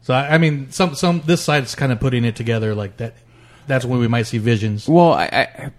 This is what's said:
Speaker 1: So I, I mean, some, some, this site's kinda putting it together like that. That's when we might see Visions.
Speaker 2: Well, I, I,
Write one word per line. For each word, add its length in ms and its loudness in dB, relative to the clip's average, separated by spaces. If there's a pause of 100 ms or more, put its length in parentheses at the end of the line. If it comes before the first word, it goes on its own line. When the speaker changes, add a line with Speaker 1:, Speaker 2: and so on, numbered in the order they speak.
Speaker 1:
So 120 -4
I, 220 0
I 20 8
mean, 340 0
some, 240 -2
some, 300 0
this 160 2
site's 320 -2
kinda 220 0
putting 300 0
it 100 -2
together 400 -2
like 220 -8
that. 180 -10 (500)
That's 200 -2
when 140 0
we 80 2
might 160 2
see 160 -4
Visions. 500 -2
Speaker 2:
Well, 240 6
I, 120 0
I, 540 -4